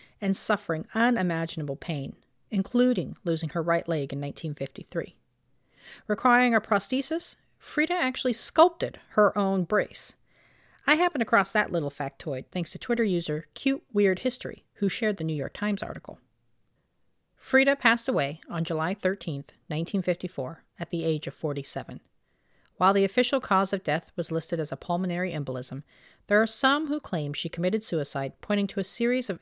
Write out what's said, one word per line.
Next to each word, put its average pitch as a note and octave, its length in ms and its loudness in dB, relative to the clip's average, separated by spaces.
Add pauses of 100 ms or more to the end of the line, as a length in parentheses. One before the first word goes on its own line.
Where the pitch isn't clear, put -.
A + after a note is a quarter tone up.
(200)
and F#3+ 160 0
suffering F3+ 580 -2
unimaginable E3+ 800 0
pain, C#3+ 380 -6 (360)
including A3+ 720 0
losing E3 260 -2
her E3+ 120 -4
right E3+ 260 0
leg C#3+ 240 -2
in C#3 80 -6
nineteen C#3+ 340 -6
fifty-three. - 600 -8 (920)
Requiring A#3+ 480 4
a A3 60 6
prosthesis, C4 760 -2 (240)
Frida D#4 360 0
actually C4 380 0
sculpted - 680 4 (120)
her G#3 280 4
own G3 240 2
brace. - 540 -2 (680)
I D4 120 4
happened F4 260 2
across G3+ 280 2
that - 200 0
little D3+ 220 -2
factoid C3+ 580 -6
thanks F3 220 -4
to - 60 -8
Twitter A#3 260 0
user E3+ 500 0
Cute - 380 -2
Weird G3 280 4
History, - 440 -4 (100)
who G3+ 140 0
shared G#3+ 280 0
the - 60 -6
New D#3+ 100 -2
York D3 220 -4
Times G#3 260 -2
article. - 380 -10 (1160)
Frida C4+ 400 4
passed A#3+ 320 0
away D#3 400 0
on E3 140 -2
July E3 320 -2
thirteenth, F3+ 580 -4 (160)
nineteen E3 340 -2
fifty-four, E3 600 -4 (160)
at F3+ 120 -8
the E3 140 -2
age D#3 220 0
of D3 80 -8
forty-seven. C#3 680 -6 (760)
While F#3 160 4
the G3 100 4
official B3 360 2
cause F#3+ 320 2
of F#3+ 120 -4
death D#3 320 -2
was E3 160 -4
listed D#3+ 260 -2
as D3+ 140 -2
a C#3 40 -8
pulmonary F3+ 560 -2
embolism, C3+ 520 -6 (420)
there G#3 160 4
are A3 60 2
some C#4+ 400 2
who D4 100 -2
claim D3+ 340 -4
she - 160 -6
committed F#3 360 -2
suicide, C#3+ 560 -2
pointing G3+ 280 0
to - 120 -4
a F#3+ 40 0
series B3 460 0
of F3 120 -4